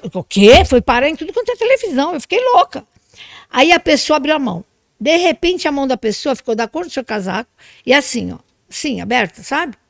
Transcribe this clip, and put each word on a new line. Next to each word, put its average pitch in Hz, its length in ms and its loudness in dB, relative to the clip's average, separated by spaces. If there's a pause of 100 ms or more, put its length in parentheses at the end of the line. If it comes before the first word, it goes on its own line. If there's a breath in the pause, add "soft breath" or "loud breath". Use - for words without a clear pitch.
(140)
"O 180 100 -6
quê?" 233 420 6
Foi 247 160 2
parar 254 280 0
em 320 60 -4
tudo 320 180 -12
quanto 480 180 -2
é 480 40 -6
televisão. 359 600 0
Eu 269 60 -6
fiquei 381 180 -4 (140)
louca. 359 300 2 (680 loud breath)
Aí 294 200 4
a 339 80 4
pessoa 302 380 2
abriu 294 180 0
a 302 40 -2
mão. 202 260 -6 (340)
De 294 180 2
repente, 349 500 0
a 302 40 0
mão 277 140 -2
da 254 120 -2
pessoa 233 380 -4
ficou 226 200 -6
da 226 120 -4
cor 330 180 -8
do 330 40 -14
seu 262 160 -8
casaco 202 440 -6 (360 soft breath)
e 247 80 2
assim, 233 400 -2
ó, - 40 -16 (320)
assim, 254 320 -6
aberta, 208 420 -4
sabe? 294 340 -6 (120)